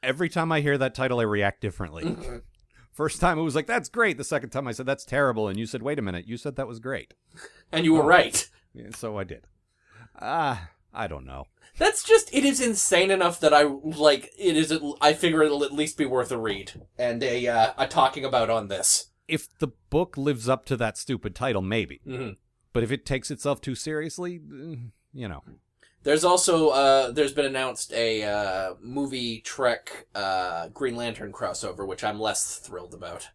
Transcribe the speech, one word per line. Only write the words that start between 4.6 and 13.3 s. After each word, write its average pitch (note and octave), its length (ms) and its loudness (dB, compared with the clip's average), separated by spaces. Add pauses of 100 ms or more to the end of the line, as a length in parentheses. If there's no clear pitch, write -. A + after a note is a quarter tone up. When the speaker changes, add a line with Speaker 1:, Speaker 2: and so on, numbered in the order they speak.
Speaker 1:
I A#2+ 40 -4
said, B2+ 140 -8
"That's C3+ 180 -2
terrible." B2 440 0
And G2 100 -4
you A2+ 80 -4
said, A2+ 160 -8
"Wait C#3+ 160 -4
a C3+ 40 -4
minute, F2 260 -6
you A#2 80 -10
said C3 200 -10
that C3+ 120 -6
was A#2 120 -14
great." A#2+ 340 -8 (580)
Speaker 2:
And E3 120 0
you D#3+ 100 8
were D#3+ 80 6
Speaker 1:
Oh. C#3+ 40 6
Speaker 2:
right. - 420 4 (240)
Speaker 1:
Yeah, A2+ 220 -18
so G#2+ 240 -8
I G2 60 -4
did. - 220 -16 (720)
Uh, C#3 380 -2 (360)
I A2 140 -6
don't D2 180 -10
know. C2 220 -12 (300)
Speaker 2:
That's - 280 2
just, A4 280 6
it C4+ 120 2
is C#4 160 2
insane G3 500 2
enough F3+ 300 2